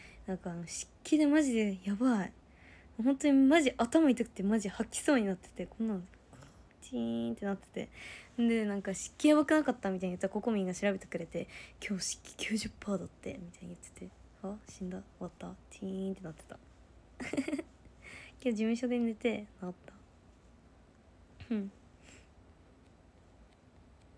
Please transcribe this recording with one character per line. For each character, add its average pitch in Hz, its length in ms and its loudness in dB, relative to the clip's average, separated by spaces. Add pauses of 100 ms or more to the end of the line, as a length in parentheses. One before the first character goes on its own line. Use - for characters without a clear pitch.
(260)
な 190 80 -4
ん 185 40 -8
か、 175 140 -8
あ - 20 -6
の、 170 120 -8
湿 - 240 -10 (140)
気 311 140 4
で 302 80 6
マ 302 160 6
ジ 269 100 2
で 208 320 2
や 202 100 -2
ば 220 300 2
い。 - 80 -10 (680)
本 269 140 2
当 285 120 0
に 277 60 6
マ 269 260 8
ジ 269 160 2
頭 294 340 4
痛 233 140 2
く - 60 -16
て、 - 120 -8
マ 208 160 2
ジ 202 100 -4
吐 214 220 -4
き - 100 -8
そ 302 140 4
う 254 60 4
に 208 60 0
な 190 80 0
っ - 20 -14
て - 140 -18
て、 180 160 -8
こ - 180 -6
ん 226 40 -2
な 214 60 -2
の、 180 80 -6 (800)
チ - 160 -10
ー 233 340 -2
ン 233 40 -2
っ - 20 -18
て 208 100 -6
な 196 80 0
っ 190 40 -10
て - 100 -20
て。 - 200 -8 (480)
で、 233 280 2
な 208 100 -2
ん 196 80 -4
か、 196 120 -4
「湿 - 220 -10
気 - 120 6
や 302 80 10
ば 302 80 6
く 311 100 4
な 311 80 4
か 269 100 0
っ - 60 -4
た？」 196 140 -2
み 185 80 -4
た 185 60 -4
い - 20 0
に 180 60 -4
言 180 40 -10
っ - 20 -8
た 196 80 -2
ら、 - 40 -4
コ 214 80 -4
コ 233 100 -2
ミ 208 120 2
ン 185 40 -2
が 180 80 -2
調 202 180 0
べ 190 60 -4
て - 80 -14
く - 100 -8
れ 170 100 -6
て、 175 200 -8 (400)
「今 202 120 -2
日 175 60 -6
湿 - 180 -8
気 - 140 -18
九 - 200 -4
十 208 140 -4 (100)
パ 202 140 -4
ー 190 40 -2
だ 170 60 -6
っ - 40 -12
て」 185 320 -12
み 175 120 -16
た - 80 -20
い 175 80 -14
に - 0 -
言 175 80 -14
っ - 20 -20
て - 120 -20 (160)
て、 190 40 -16 (320)
「あ、 196 140 -8 (120)
死 - 160 -12
ん 180 60 -6
だ。 185 80 -8
終 196 60 -14 (160)
わ 180 80 -8
っ - 100 -12
た。」 180 160 -12 (160)
チ - 160 -12
ー 190 240 -4
ン - 20 -4
っ 190 40 -8
て 190 60 -18
な 165 80 -10
っ 160 40 -12
て - 100 -20
た。 - 140 -18 (600)
<laughs> - 0 -
今 - 100 -10 (1120)
日 254 80 2
事 220 60 0
務 220 200 2
所 247 120 -2
で 247 100 0
寝 233 160 0
て、 208 320 -2 (140)
治 180 80 -6
っ 180 40 -8 (140)
た。 - 80 -20 (1600)
う 240 40 -2
ん。 196 180 -4 (2500)